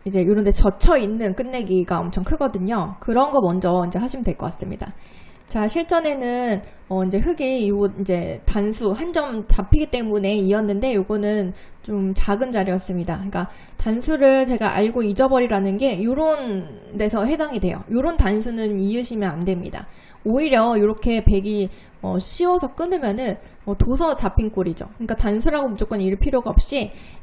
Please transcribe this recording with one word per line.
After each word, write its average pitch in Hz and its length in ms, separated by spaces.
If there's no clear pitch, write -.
이제 190 200
요런 208 200
데 202 80
젖혀 208 440
있는 214 380
끝내기가 190 640
엄청 175 260
크거든요. 233 760
그런 247 300
거 269 100
먼저 180 460
이제 175 120
하시면 247 260
될 190 120
것 - 100
같습니다. - 420
자, 214 160
실전에는, 262 920
어, 190 160
이제 190 140
흙이 262 500
요 202 60
이제 185 460
단수 208 460
한 311 200
점 269 340
잡히기 294 440
때문에 208 460
이었는데 208 580
요거는 208 580
좀 196 320
작은 214 360
자리였습니다. 185 680
그러니까 190 340
단수를 269 680
제가 220 280
알고 226 280
잊어버리라는 220 720
게 208 260
요런 247 920
데서 208 300
해당이 294 340
돼요. 185 300
요런 269 260
단수는 220 640
이으시면 214 500
안 160 140
됩니다. 180 400
오히려 240 540
요렇게 214 460
백이, 202 440
어, 185 180
씌워서 349 500
끊으면은, 262 680
어, 202 100
도서 269 380
잡힌 214 360
꼴이죠. 175 440
그러니까 226 220
단수라고 254 520
무조건 208 320
이을 190 160
필요가 247 320
없이 - 440